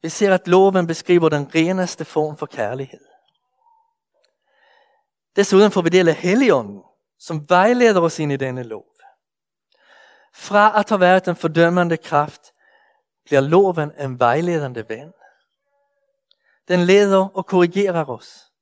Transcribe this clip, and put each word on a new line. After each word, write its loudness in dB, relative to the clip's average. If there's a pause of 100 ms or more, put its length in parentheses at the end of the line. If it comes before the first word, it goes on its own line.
Vi -10
ser, 0
at -2
loven 2
beskriver 0
den -4
reneste -2
form -6
for -10
kærlighed. -10 (2250)
Desuden 4
får -2
vi -2
del 2
af 0
Helligånden, -2 (360)
som -12
vejleder 2
os -2
ind -4
i -4
denne -8
lov. -16 (1500)
Fra 2
at -4
have 0
været 2
en -4
fordømmende 0
kraft, -6 (720)
bliver 0
loven 0
en -10
vejledende -4
ven. -14 (1500)
Den 0
leder 4
og -8
korrigerer 0
os. -18 (100)